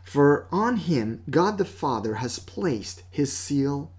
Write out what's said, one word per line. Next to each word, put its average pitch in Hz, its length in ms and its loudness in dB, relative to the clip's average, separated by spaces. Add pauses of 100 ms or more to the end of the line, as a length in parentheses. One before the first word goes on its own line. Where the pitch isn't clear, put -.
For 143 520 4
on 226 240 0
him 135 520 -2
God 185 280 4
the 196 80 0
Father 110 500 -4
has 117 240 -6
placed 143 720 -4
his 139 220 -2
seal 143 640 -2